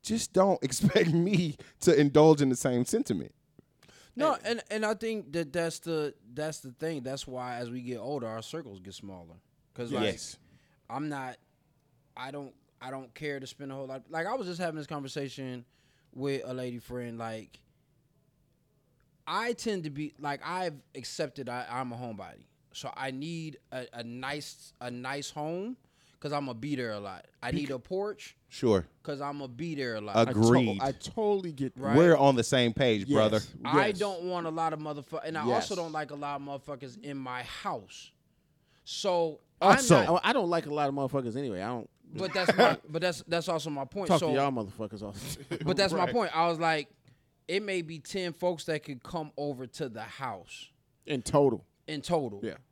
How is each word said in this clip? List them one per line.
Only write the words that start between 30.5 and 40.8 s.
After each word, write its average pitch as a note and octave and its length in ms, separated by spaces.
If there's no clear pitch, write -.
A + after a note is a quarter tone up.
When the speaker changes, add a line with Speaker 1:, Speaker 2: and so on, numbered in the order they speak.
Speaker 3:
I C3+ 120
totally G3+ 580
get C3 240
that. C3 60
Speaker 2:
Right. C3+ 160
Speaker 1:
We're E3 180
on C#3 200
the A#2 80
same A#2+ 300
page, A2 340
Speaker 3:
Yes. C#3 80
Speaker 1:
brother. G#2+ 240
Speaker 2:
I F3 220
Speaker 3:
Yes. F#3+ 120
Speaker 2:
don't F#3+ 240
want F3+ 240
a D#3+ 40
lot D#3+ 200
of D#3 80
motherfuckers, D3+ 460
and D#3+ 120
I D3+ 100
Speaker 3:
Yes. - 220
Speaker 2:
also F3+ 120
don't E3 100
like D3+ 200
a D3 40
lot C#3+ 240
of C#3+ 80
motherfuckers C3+ 560
in C#3 140
my B2+ 260
house. - 680
So E3+ 540
Speaker 1:
Also. F#3+ 380
Speaker 2:
I'm G#2+ 80
not E3 100
Speaker 3:
Oh, - 80
I G#3 100
don't G3+ 160
like E3+ 180
a C#3+ 60
lot D3 160